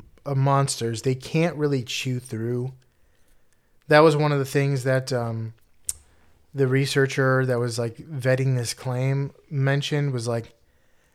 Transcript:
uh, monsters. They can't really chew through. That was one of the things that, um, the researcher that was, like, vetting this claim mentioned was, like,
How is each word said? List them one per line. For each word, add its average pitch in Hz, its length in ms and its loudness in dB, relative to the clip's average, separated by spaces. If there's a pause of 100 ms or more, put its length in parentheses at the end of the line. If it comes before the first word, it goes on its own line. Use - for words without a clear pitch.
(260)
uh, 139 100 -4
monsters. 135 680 2
They 131 140 0
can't 160 400 0
really 143 280 0
chew 123 360 -6
through. 123 540 -6 (1120)
That 151 140 8
was 160 140 6
one 147 160 2
of 143 80 0
the 135 60 -2
things 139 380 0
that, 131 280 0
um, 113 420 -4 (1000)
the 135 120 2
researcher 131 800 2
that 123 100 0
was, 120 220 -4
like, 117 180 -4
vetting 131 580 0
this 120 200 -4
claim 131 560 -2 (180)
mentioned 143 640 0
was, 120 140 -4
like, 117 260 -4 (600)